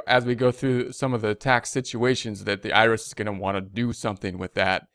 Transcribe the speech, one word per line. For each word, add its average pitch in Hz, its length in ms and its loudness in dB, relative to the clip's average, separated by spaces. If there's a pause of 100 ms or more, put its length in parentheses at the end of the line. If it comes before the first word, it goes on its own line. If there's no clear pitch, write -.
as 123 200 4
we 123 80 0
go 123 180 2
through 123 400 -2
some 131 220 -2
of 113 80 -2
the 107 120 0
tax 123 360 0
situations 120 720 -2
that 101 160 -2
the 107 120 -4
I 110 160 8
R 113 40 4
S 110 140 -2
is - 80 -14
gonna 107 180 -4
wanna 98 300 -2
do 113 320 -4
something 98 420 -6
with 92 160 -8
that. 95 420 0